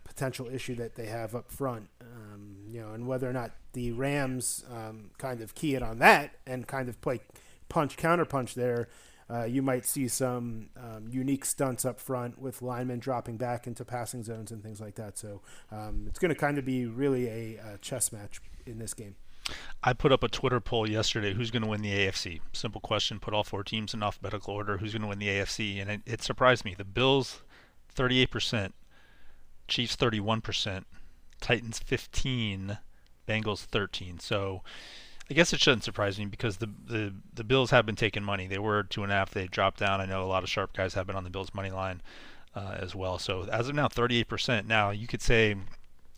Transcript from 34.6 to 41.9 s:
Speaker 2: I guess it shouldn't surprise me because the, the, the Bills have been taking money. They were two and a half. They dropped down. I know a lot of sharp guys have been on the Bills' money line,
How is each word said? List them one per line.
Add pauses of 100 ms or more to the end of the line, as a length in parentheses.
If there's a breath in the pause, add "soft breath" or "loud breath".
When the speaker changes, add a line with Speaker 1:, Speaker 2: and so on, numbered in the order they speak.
Speaker 2:
I
guess
it
shouldn't
surprise
me
because
the, (180)
the, (180)
the
Bills
have
been
taking
money.
They
were
two
and
a
half.
They
dropped
down.
I
know
a
lot
of
sharp
guys
have
been
on
the
Bills'
money
line, (520 loud breath)